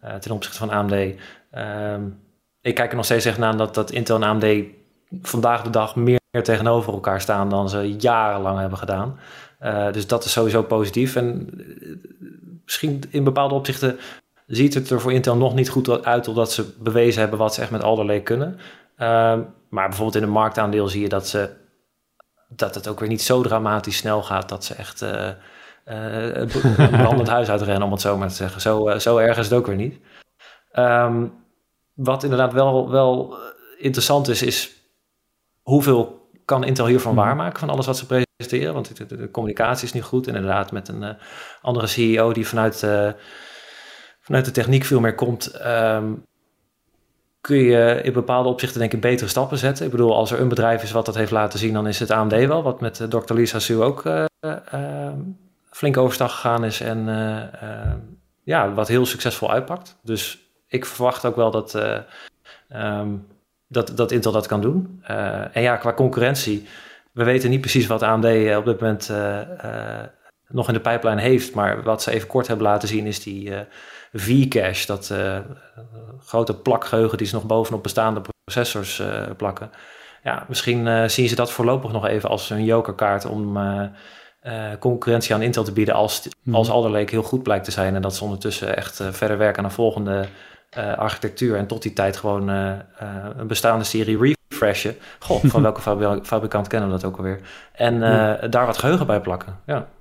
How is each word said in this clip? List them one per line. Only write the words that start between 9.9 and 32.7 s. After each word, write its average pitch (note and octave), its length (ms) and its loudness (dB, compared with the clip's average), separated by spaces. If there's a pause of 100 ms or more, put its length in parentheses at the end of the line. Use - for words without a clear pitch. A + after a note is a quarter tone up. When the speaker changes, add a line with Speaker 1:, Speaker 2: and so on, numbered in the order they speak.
Speaker 1:
dus G2+ 140 -4
dat A#2 180 0
is - 80 -4
sowieso A2+ 300 4
positief. A2+ 540 0
En, A#2+ 320 -4 (100)
eh, - 300 -18 (760)
misschien C#3+ 460 -4
in C#3+ 140 0
bepaalde C#3 300 2
opzichten C3+ 440 -2 (480)
ziet C3+ 280 2
het C3 160 -2
er B2 100 2
voor B2+ 120 0
Intel B2+ 240 4
nog B2 180 4
niet C3 140 2
goed B2 360 0
uit, A#2+ 240 2
omdat A2+ 240 0
ze - 280 -6
bewezen A2+ 400 4
hebben G#2+ 180 0
wat G#2+ 160 2
ze - 60 -6
echt - 100 -4
met A2 120 -4
Alder A2 220 2
Lake G#2 180 0
kunnen. D3+ 360 -4 (380)
Ehm, A2+ 440 4 (280)
maar G2 200 0
bijvoorbeeld G#2 280 -2
in G#2+ 60 2
het G#2 80 0
marktaandeel G#2+ 580 2
zie G2+ 120 -4
je G#2 80 -2
dat G2 200 -4
ze, G2+ 220 -2 (1000)
dat G#2+ 260 -4
het G#2 140 -10
ook G#2 120 -8
weer G#2+ 80 -4
niet A2 140 -2
zo B2+ 200 2
dramatisch G#2+ 540 0
snel G#2+ 260 -2
gaat F#2+ 260 -4
dat G2 160 -10
ze - 100 -10
echt, - 280 -14
eh, G2+ 260 -6
eh, A2 1040 -10
een - 120 -2
b-, A2+ 80 -6
Speaker 2:
<laughs> B2+ 240 4
Speaker 1:
een - 120 8
brandend A#2 380 4
huis A2+ 220 2
uitrennen, G2 320 0
om G2+ 100 -2
het G2+ 80 -4
zo G2+ 160 0
maar F#2+ 120 -2
te F#2 60 -6
zeggen. F#2+ 260 -6
Zo, G#2+ 280 2
eh, G#2 100 2
zo A#2 180 4
erg A2+ 220 4
is A#2 60 0
het G#2 100 2
ook B2 120 4
weer G2 100 -2
niet. A2+ 220 -4 (760)
Ehm, A#2+ 540 4 (680)
wat C3+ 280 0
inderdaad C3 300 2
wel, C3 380 4